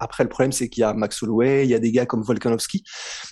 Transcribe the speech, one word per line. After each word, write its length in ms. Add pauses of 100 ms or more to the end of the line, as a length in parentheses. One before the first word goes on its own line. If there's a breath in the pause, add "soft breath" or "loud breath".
Après, 240
le 60
problème, 220
c'est 160
qu'il 120
y 40
a 80
Max 300
Holloway, 420
il 60
y 40
a 60
des 120
gars 140
comme 160
Volkanovski, 600 (500 loud breath)